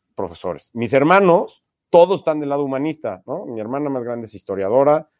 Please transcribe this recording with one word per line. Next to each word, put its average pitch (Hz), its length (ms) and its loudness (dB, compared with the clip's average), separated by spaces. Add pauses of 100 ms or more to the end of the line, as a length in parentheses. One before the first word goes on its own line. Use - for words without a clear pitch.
(160)
profesores. 87 580 -8
Mis 120 200 -4
hermanos, 175 680 4 (260)
todos 175 300 6
están 156 200 -4
del 143 100 -6
lado 143 140 -2
humanista, 135 640 -6
¿no? 156 220 -10
Mi 120 120 -10
hermana 135 300 -6
más 131 140 -6
grande 117 240 -8
es - 80 -16
historiadora 120 720 0 (100)